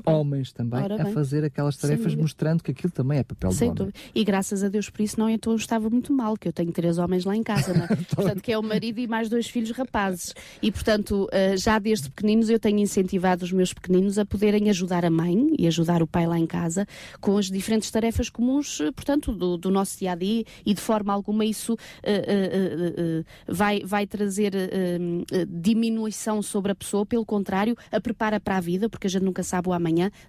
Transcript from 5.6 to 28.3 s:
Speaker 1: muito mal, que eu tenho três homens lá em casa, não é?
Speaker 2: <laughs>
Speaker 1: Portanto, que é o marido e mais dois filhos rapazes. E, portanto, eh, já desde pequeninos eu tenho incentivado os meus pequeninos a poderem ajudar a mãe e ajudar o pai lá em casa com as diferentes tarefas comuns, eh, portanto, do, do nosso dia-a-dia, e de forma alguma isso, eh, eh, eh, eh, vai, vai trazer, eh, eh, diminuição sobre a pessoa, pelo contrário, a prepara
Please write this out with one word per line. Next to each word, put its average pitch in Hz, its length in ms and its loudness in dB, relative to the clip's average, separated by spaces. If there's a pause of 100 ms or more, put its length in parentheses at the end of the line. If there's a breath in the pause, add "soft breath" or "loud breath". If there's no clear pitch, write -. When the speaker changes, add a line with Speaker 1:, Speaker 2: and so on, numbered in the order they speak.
Speaker 1:
muito 240 240 0
mal, 220 240 0
que - 100 -6
eu 165 60 -2
tenho 170 180 -2
três 170 280 0
homens 180 260 0
lá 196 100 0
em 226 80 0
casa, 208 300 0
não 170 120 2
é? 175 40 -4
Speaker 2:
<laughs> 180 260 -2
Speaker 1:
Portanto, 196 280 0
que 233 100 -2
é 220 60 0
o 220 40 -2
marido 214 380 -2
e 247 60 -2
mais 226 240 -2
dois 233 180 0
filhos 226 220 -2
rapazes. 202 640 -4 (260 loud breath)
E, 214 100 0
portanto, 202 640 0
eh, 190 240 4
já 214 220 2
desde 208 320 -2
pequeninos 214 400 2
eu 226 100 4
tenho 208 200 4
incentivado 185 680 2
os 175 60 -6
meus 185 200 2
pequeninos 190 460 2
a 208 80 2
poderem 208 420 2
ajudar 180 340 2
a 175 80 4
mãe 175 380 4 (100)
e 175 80 4
ajudar 165 360 4
o 160 40 2
pai 170 200 0
lá 170 120 0
em 165 80 2
casa 170 400 -2 (360 loud breath)
com 202 160 2
as 196 80 2
diferentes 196 440 -2
tarefas 226 380 0
comuns, 269 540 -2
eh, 302 100 0
portanto, 285 400 -2
do, 180 240 -2
do 175 140 -2
nosso 190 280 0
dia-a-dia, 190 460 -2 (220 loud breath)
e 202 80 4
de - 80 -6
forma 208 280 0
alguma 208 360 0
isso, 220 280 -2 (280 loud breath)
eh, 208 100 0
eh, 196 400 2
eh, 175 460 0
eh, 165 260 -2 (260 loud breath)
vai, 208 320 2
vai 202 240 -2
trazer, 202 520 -2
eh, - 0 - (720)
eh, 175 180 0
diminuição 214 920 0
sobre 202 300 -2
a - 20 -4
pessoa, 202 320 -2
pelo 233 180 0
contrário, 208 520 0 (160 loud breath)
a 220 80 0
prepara 214 400 -2